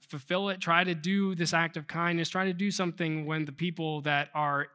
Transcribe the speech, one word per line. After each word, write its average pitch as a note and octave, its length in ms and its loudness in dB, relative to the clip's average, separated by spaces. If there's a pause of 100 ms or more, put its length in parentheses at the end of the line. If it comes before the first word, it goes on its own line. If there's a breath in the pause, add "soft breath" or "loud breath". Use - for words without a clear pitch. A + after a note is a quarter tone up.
fulfill F3+ 400 -2
it. F#3+ 120 -4
Try E3+ 240 4
to F3+ 100 0
do F#3+ 400 2
this E3 180 0
act E3 240 2
of D3+ 100 -10
kindness. E3+ 440 0
Try F#3+ 160 0
to F#3 80 0
do G3 160 -2
something E3 560 -2
when D#3 180 -2
the C#3+ 80 -10
people D#3+ 500 -4
that C#3+ 320 0
are C#3+ 400 0